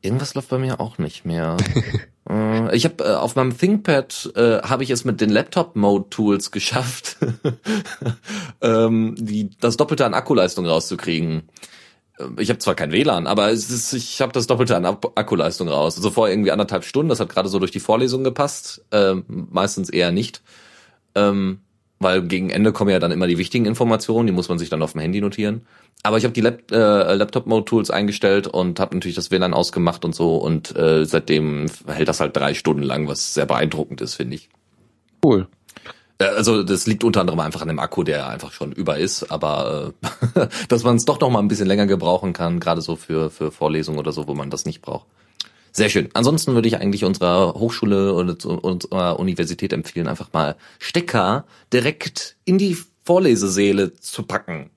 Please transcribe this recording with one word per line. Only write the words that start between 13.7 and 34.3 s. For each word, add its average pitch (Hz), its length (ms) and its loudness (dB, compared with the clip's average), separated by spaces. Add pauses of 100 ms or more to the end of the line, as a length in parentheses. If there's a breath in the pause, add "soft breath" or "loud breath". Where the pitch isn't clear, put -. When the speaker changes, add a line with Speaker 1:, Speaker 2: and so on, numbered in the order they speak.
Speaker 1:
ist, 120 220 -4
ich - 280 -6
hab 127 120 0
das 120 140 0
Doppelte 120 300 2
an 87 80 0
Ab-, - 300 -2
Akkuleistung 87 540 0
raus. 76 280 0
Also 95 140 0
vorher 107 240 2
irgendwie 101 180 2
anderthalb 98 320 -2
Stunden, 151 240 -2
das 117 120 0
hat 92 80 -2
gerade 95 200 -2
so 95 100 -2
durch 90 120 0
die 98 100 -6
Vorlesung 127 440 0
gepasst, - 680 -4
ähm, 95 320 2 (260)
meistens 92 380 -2
eher 87 240 2
nicht. 107 300 -4 (720 soft breath)
Ähm, 98 460 0 (400)
weil 92 220 2
gegen 90 280 -2
Ende 104 220 2
kommen 101 180 0
ja 92 100 4
dann 87 100 0
immer 90 160 0
die 87 120 2
wichtigen 110 280 0
Informationen, 113 640 2
die 95 40 2
muss 90 160 0
man 87 100 -2
sich 85 100 -6
dann 80 140 -2
auf 78 100 -4
dem 78 80 -6
Handy 90 200 -2
notieren. 104 420 -4 (420 soft breath)
Aber 107 120 2
ich 110 80 2
hab 120 80 0
die 120 100 0
Lap-, 117 280 0
äh, 104 440 4
Laptop-Mode-Tools 110 760 0
eingestellt 101 560 2
und 90 320 -2
hab 92 160 -2
natürlich 90 220 -4
das 90 160 -4
W 92 60 2
lan 90 140 2
ausgemacht 85 520 0
und 82 100 -2
so 82 220 2
und, 80 400 -2
äh, 80 280 4
seitdem 76 600 0 (220)
hält 76 180 0
das 78 140 -2
halt 76 160 -2
drei 69 180 0
Stunden 71 300 0
lang, 71 240 -2
was - 260 -6
sehr 71 120 0
beeindruckend 73 540 -2
ist, - 140 -8
finde 64 220 -8